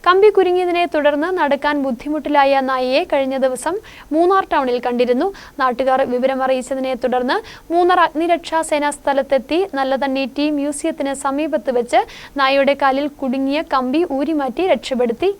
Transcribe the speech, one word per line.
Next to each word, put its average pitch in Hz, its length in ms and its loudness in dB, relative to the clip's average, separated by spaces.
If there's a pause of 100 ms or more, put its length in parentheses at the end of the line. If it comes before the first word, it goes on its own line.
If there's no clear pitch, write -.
കമ്പി 392 280 6
കുരുങ്ങിയതിനെ 359 580 2
തുടർന്ന് 294 460 2
നടക്കാൻ 294 360 0 (100)
ബുദ്ധിമുട്ടിലായ 277 840 0
നായയെ 262 320 0 (120)
കഴിഞ്ഞ 269 320 0
ദിവസം 262 300 -2 (380)
മൂന്നാർ 370 400 2
ടൗണിൽ 254 320 0
കണ്ടിരുന്നു. 247 420 0 (360)
നാട്ടുകാർ 262 380 2 (120)
വിവരമറിയിച്ചതിനെ 262 920 -2
തുടർന്ന് 254 340 0 (360)
മൂന്നാർ 359 320 4
അഗ്നിരക്ഷാസേന 320 840 -2 (100)
സ്ഥലത്തെത്തി. 277 600 0 (200)
നല്ലതണ്ണി 269 460 0 (120)
ടീ 294 100 0 (120)
മ്യൂസിയത്തിന് 285 560 -4 (100)
സമീപത്ത് 277 540 -2
വെച്ച് 285 220 2 (400)
നായയുടെ 277 400 2
കാലിൽ 277 260 0 (140)
കുടുങ്ങിയ 269 400 -2 (140)
കമ്പി 262 280 0 (160)
ഊരിമാറ്റി 285 540 -2
രക്ഷപ്പെടുത്തി. 247 680 -2